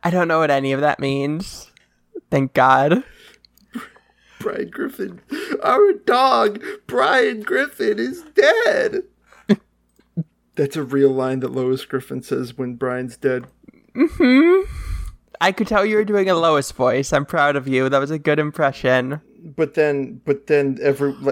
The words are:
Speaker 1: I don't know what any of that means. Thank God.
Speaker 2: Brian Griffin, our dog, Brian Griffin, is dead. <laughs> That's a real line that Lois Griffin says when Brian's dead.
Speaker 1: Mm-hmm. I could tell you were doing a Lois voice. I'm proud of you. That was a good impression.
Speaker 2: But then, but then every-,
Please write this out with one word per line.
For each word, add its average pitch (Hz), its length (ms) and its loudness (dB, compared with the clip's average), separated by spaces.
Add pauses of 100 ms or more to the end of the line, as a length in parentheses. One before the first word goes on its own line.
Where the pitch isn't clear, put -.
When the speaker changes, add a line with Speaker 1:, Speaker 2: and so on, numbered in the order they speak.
Speaker 1:
I 175 60 0
don't 175 180 0
know 160 120 0
what 151 120 2
any 135 220 0
of 139 80 -2
that 147 180 0
means. 139 720 -6 (580)
Thank 135 240 0
God. 135 500 4 (1400)
Speaker 2:
Brian - 300 -6
Griffin, 190 520 -10 (420)
our - 300 4
dog, 240 680 2 (260)
Brian 247 540 0
Griffin, 233 560 -2
is 262 240 -6 (140)
dead. 403 680 2 (440)
<laughs> 208 100 4 (1000)
That's 147 200 -2
a 156 80 -4
real 139 260 2
line 131 300 -2
that 127 120 -6
Lois 131 340 -4
Griffin 131 360 -8
says 127 360 -6
when 123 180 -8
Brian's 127 420 -8
dead. 127 280 -4 (500)
Speaker 1:
Mm-hmm. 330 760 4 (720)
I 185 100 4
could 190 160 -4
tell 202 180 2
you 214 100 0
were 214 80 4
doing 202 260 0
a 180 60 4
Lois 160 360 2
voice. 131 420 0
I'm 143 120 0
proud 143 300 0
of 135 120 -4
you. 131 220 0
That 139 100 2
was 143 120 -4
a 156 80 -6
good 147 200 0
impression. 139 840 -2 (340)
Speaker 2:
But 156 200 -2
then, 139 500 -2
but 143 220 -2
then 139 340 0
every-, 139 340 0 (160)